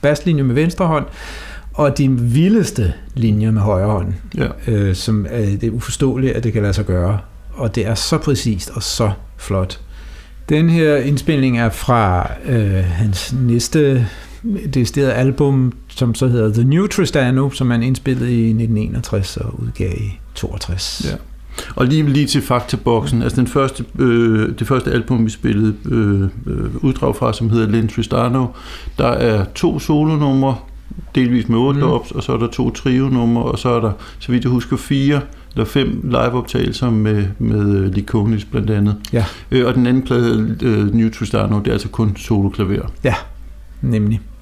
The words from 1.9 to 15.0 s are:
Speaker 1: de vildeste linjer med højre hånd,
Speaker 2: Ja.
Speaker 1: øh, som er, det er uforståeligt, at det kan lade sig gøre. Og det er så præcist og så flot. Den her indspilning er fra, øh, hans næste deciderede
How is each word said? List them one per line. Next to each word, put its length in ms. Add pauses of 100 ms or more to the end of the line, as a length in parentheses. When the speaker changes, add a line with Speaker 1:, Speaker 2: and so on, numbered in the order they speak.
Speaker 1:
de 140
vildeste 840 (220)
linjer 360
med 100
højre 300
hånd, 220 (240)
Speaker 2:
Ja. 100 (200)
Speaker 1:
øh, 280
som 340
er, 160
det 180
er 80
uforståeligt, 640
at 100
det 100
kan 80
lade 120
sig 120
gøre. 320 (360)
Og 220
det 120
er 80
så 220
præcist 580
og 80
så 280 (260)
flot. 420 (680)
Den 200
her 260
indspilning 640
er 100
fra, 600 (140)
øh, 400
hans 560
næste 640 (680)
deciderede 400